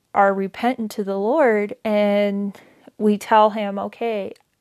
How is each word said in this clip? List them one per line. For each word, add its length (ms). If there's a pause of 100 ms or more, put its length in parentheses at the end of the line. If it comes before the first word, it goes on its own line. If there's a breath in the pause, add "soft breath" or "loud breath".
(140)
are 200
repentant 580
to 120
the 140
Lord 680
and 720 (420 loud breath)
we 200
tell 320
him, 300
"Okay, 540 (280)